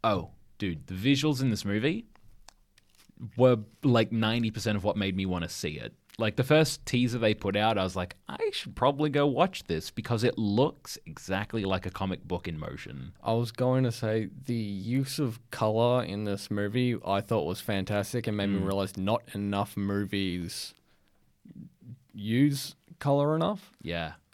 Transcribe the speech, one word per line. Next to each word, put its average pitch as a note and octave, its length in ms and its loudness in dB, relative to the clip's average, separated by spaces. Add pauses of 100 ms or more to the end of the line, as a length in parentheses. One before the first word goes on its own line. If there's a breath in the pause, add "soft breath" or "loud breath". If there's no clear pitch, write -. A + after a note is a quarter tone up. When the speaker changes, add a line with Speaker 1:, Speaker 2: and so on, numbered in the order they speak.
Speaker 1:
Oh, G2 280 0 (280)
dude, E2+ 280 -4
the F#2 80 -10
visuals C#3 480 2
in C3 80 2
this G#2 140 -2
movie A#2+ 420 0 (1300)
were, B2 220 8 (240)
like, A#2 300 4
ninety A2+ 380 2
percent G#2+ 260 -2
of F#2+ 80 -2
what G#2 120 2
made G2 200 0
me F#2+ 100 0
wanna F2 220 -2
see D2+ 300 -6
it. A1+ 160 -10 (220)
Like, A2 200 0
the B2+ 80 2
first D#3 420 4
teaser B2 320 2
they A2 160 6
put G2 220 0
out, G#2+ 200 4
I F#2+ 60 2
was F#2+ 140 -2
like, F2+ 180 -4 (140)
"I A4 240 -4
should - 240 -8
probably C#3+ 340 2
go C#3+ 160 2
watch D3+ 380 0
this - 260 -4
because A2+ 320 -2
it - 160 2
looks A2 580 2 (100)
exactly F#2+ 580 -4
like F#2+ 220 0
a F2+ 40 -4
comic F#2 320 -4
book E2+ 240 -4
in E2 120 -6
motion." - 640 -10
Speaker 2:
I A#2 100 0
was A#2 180 0
going B2+ 320 2
to B2 80 2
say A2 380 -2 (180)
the A#2+ 80 -2
use A2+ 640 -2
of A#2 220 -2 (100)
color A#2 540 2
in G2+ 180 -4
this G2+ 300 -4
movie A2 520 0
I G2 160 2
thought G2 260 0
was G2+ 140 -4
fantastic G#2 680 -2
and G#2 80 -2
made G2+ 140 0
me G2 100 0
Speaker 1:
Mm. F#2+ 60 0
Speaker 2:
realize G2 300 -2
not G2 260 0 (120)
enough G2+ 420 -2
movies G2 960 -2 (1400)
use B2 600 0 (240)
color C#3+ 360 2
enough. F3 380 -2 (100)
Speaker 1:
Yeah. E2 300 -4 (220)